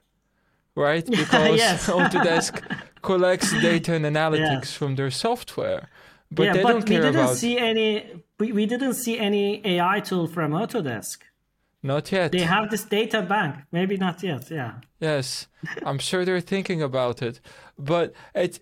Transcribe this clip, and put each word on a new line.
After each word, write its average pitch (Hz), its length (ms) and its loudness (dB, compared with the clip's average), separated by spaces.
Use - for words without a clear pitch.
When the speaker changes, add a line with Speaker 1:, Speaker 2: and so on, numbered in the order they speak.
Speaker 1:
right? 151 320 0
Speaker 2:
<laughs> 254 40 -6
Speaker 1:
Because 214 480 4
Speaker 2:
Yes. 208 280 2
<laughs> 180 120 2
Speaker 1:
Autodesk 180 640 2
collects 185 480 2
data 165 340 2
and 156 100 0
analytics 151 680 0
Speaker 2:
Yes. - 40 -10
Speaker 1:
from 135 220 -2
their 135 140 -2
software, - 800 -4
but 160 140 0
Speaker 2:
Yeah, 202 80 4
Speaker 1:
they 185 100 4
Speaker 2:
but 233 100 6
Speaker 1:
don't 226 160 2
Speaker 2:
we 185 60 6
Speaker 1:
care 165 80 4
Speaker 2:
didn't 147 140 4
Speaker 1:
about 127 200 4
Speaker 2:
see 240 220 0
any, 220 640 0
we, 220 140 0
we 208 140 2
didn't 247 280 0
see 226 240 -2
any 202 460 0
A 180 160 2
I 190 200 2
tool 185 260 -2
from 160 260 -2
Autodesk. 156 640 -4
Speaker 1:
Not 143 280 -4
yet. 180 220 0
Speaker 2:
They 180 80 2
have 196 300 0
this 208 140 -4
data 220 380 0
bank. 175 320 -2
Maybe 190 260 -2
not 185 260 -2
yet, 160 280 -6
yeah. 131 220 -8
Speaker 1:
Yes, 147 480 -4
I'm 139 120 -4
sure 180 260 -2
they're 180 160 0
thinking 180 420 -2
about 127 400 -2
it. 120 180 -6
But 156 340 0
it's, 185 280 -2